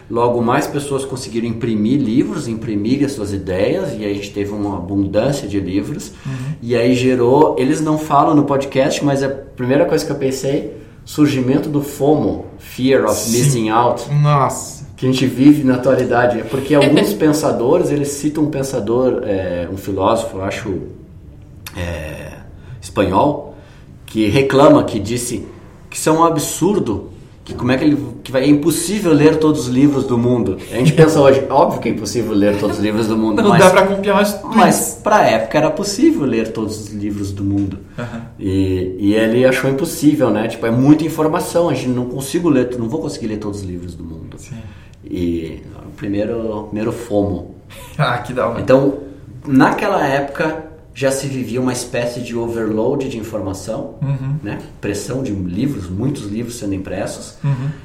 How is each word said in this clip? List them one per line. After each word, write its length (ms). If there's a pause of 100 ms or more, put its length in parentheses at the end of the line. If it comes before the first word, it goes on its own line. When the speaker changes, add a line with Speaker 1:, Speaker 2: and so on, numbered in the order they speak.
Speaker 1:
logo 320
mais 280
pessoas 360
conseguiram 440
imprimir 520
livros, 480
imprimir 560
as 100
suas 200
ideias, 640
e 80
aí 60
a 20
gente 180
teve 220
uma 240
abundância 680
de 120
livros. 500 (140)
Speaker 2:
Uhum. 80 (300)
Speaker 1:
E 140
aí 180
gerou, 640
eles 240
não 160
falam 380
no 80
podcast, 600
mas 200
a 60
primeira 560
coisa 200
que 60
eu 40
pensei: 640 (260)
surgimento 640
do 140
fomo, 640 (140)
Fear 460
of 140
Speaker 2:
Sim. 200
Speaker 1:
Missing 300
Out. 440
Speaker 2:
Nossa. 720 (100)
Speaker 1:
Que 120
a 40
gente 140
vive 380
na 100
atualidade, 680
é 40
porque 320
alguns 380
Speaker 2:
<laughs> 40
Speaker 1:
pensadores, 720
eles 200
citam 340
um 80
pensador, 760
é, 480
um 20
filósofo, 600
eu 60
acho, 380 (920)
é, 580 (480)
espanhol, 720 (500)
que 220
reclama, 560
que 160
disse 480 (420)
que 80
isso 120
é 20
um 120
absurdo, 840 (340)
que 100
como 180
é 60
que 60
ele, 140 (260)
que 80
vai, 120
é 40
impossível 680
ler 240
todos 240
os 60
livros 380
do 120
mundo. 400 (140)
A 40
gente 180
pensa 260
hoje, 300
óbvio 320
que 80
é 20
impossível 420
ler 260
todos 180
os 60
livros 240
do 100
mundo, 240
Speaker 2:
Não 80
Speaker 1:
mas 140
Speaker 2:
dá 80
pra 160
copiar 300
umas 160
tweets. 240
Speaker 1:
mas 460
pra 240
época 300
era 140
possível 540
ler 260
todos 280
os 140
livros 380
do 120
mundo. 360 (180)
Speaker 2:
Aham. 240 (180)
Speaker 1:
E, 600
e 160
ele 300
achou 240
impossível, 600
né? 180
Tipo, 180
é 60
muita 320
informação, 640
a 40
gente 160
não 160
consigo 420
ler, 300
não 100
vou 140
conseguir 260
ler 100
todos 240
os 40
livros 300
do 80
mundo. 340
Speaker 2:
Sim. 180 (480)
Speaker 1:
E 580 (240)
o 120
primeiro, 720
primeiro 220
fomo. 680
Speaker 2:
<laughs> 60 (320)
Ah, 200
que 160
da 140
hora. 140
Speaker 1:
Então, 380 (460)
naquela 600
época, 600 (280)
já 180
se 160
vivia 340
uma 100
espécie 480
de 160
overload 720
de 100
informação, 840
Speaker 2:
Uhum. 420
Speaker 1:
né? 140 (240)
Pressão 420
de 80
livros, 580
muitos 360
livros 300
sendo 180
impressos. 720
Speaker 2:
Uhum. 260 (160)